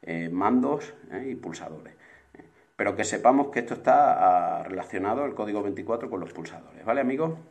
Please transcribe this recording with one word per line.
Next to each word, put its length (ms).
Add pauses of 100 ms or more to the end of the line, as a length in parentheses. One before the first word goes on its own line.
eh, 260
mandos, 640 (180)
¿eh? 180
y 60
pulsadores. 580 (800)
Pero 220
que 80
sepamos 420
que 120
esto 160
está, 840
ah, 40
relacionado, 640
el 100
código 280
veinticuatro, 460
con 100
los 140
pulsadores. 500
¿Vale, 160
amigos? 360 (160)